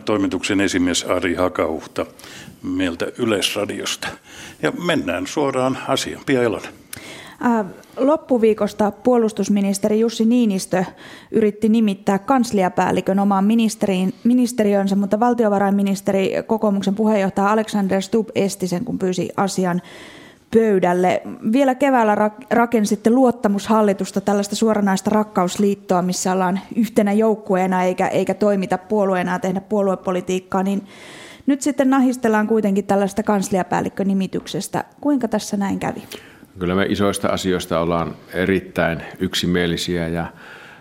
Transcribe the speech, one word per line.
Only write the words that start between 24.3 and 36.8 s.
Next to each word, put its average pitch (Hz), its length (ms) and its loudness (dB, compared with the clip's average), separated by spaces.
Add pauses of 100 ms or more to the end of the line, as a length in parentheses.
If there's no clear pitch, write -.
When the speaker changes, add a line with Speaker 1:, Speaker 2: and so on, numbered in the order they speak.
Speaker 2:
suoranaista 208 540 0
rakkausliittoa, 202 920 0
missä 180 300 -2
ollaan 185 280 0 (160)
yhtenä 208 360 2
joukkueena 196 680 2
eikä, 185 260 0
eikä 190 260 0
toimita 196 440 0
puolueena 190 540 0
ja 180 60 -2
tehdä 190 220 -2
puoluepolitiikkaa, 185 1040 -2
niin 196 240 -2 (600)
nyt 277 160 0
sitten 269 280 2
nahistellaan 247 560 2
kuitenkin 208 380 2
tällaista 196 380 0
kansliapäällikkönimityksestä. 190 1600 -2 (160)
Kuinka 262 280 0
tässä 214 280 -4
näin 196 220 -2
kävi? - 240 -6 (560)
Speaker 3:
Kyllä 90 160 0
me 98 140 2